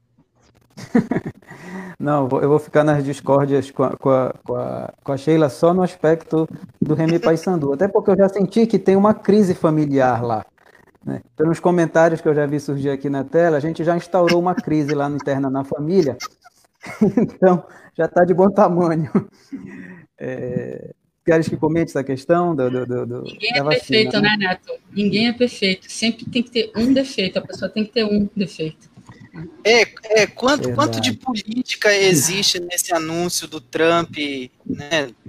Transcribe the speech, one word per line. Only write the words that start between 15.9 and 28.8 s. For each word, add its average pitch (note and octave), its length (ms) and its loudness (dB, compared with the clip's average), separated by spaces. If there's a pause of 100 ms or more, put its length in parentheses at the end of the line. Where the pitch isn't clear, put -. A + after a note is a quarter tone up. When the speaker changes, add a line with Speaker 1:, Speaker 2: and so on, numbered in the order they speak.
Speaker 1:
<laughs> - 360 0
então F3+ 480 2 (320)
já D#3+ 100 0
tá F3 160 4
de F3+ 100 2
bom F#3 180 4
tamanho. E3+ 600 2 (1080)
É... B2+ 760 -8 (320)
Queres E3 220 2
que D#3+ 100 -6
comente D#3+ 320 0
essa C#3+ 140 -4
questão E3+ 520 0
do, B2+ 140 0
do, B2+ 160 -4
do, B2 200 -4
do, A#2+ 180 -10
Speaker 2:
Ninguém - 300 -8
Speaker 1:
da - 40 0
Speaker 2:
é C#3 60 -2
Speaker 1:
vacina, D3+ 160 2
Speaker 2:
perfeito, G#3+ 420 0
Speaker 1:
né? G#3 160 2
Speaker 2:
né, G3 100 -2
Neto? - 260 -6 (180)
Ninguém G#3 380 0
é A#3 40 -2
perfeito, A#3 580 -2
sempre - 340 -4
tem A#3+ 180 -2
que - 80 -12
ter A3 240 -2
um A#3+ 180 2
defeito, A3 460 -2
a - 20 -12
pessoa F#3+ 280 -10
tem G#3+ 160 -4
que - 60 -16
ter A3+ 120 0
um G#3 320 0
defeito. D#3+ 600 -8 (680)